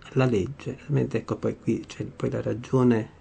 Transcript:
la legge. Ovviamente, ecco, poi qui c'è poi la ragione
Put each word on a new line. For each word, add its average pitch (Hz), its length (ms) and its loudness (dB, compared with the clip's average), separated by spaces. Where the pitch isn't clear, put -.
la 131 120 4
legge. 123 600 -2
Ovviamente, 131 340 0
ecco, 110 180 -4
poi - 240 -4
qui - 260 -2
c'è - 180 -10
poi - 260 -4
la 113 100 -4
ragione 117 680 2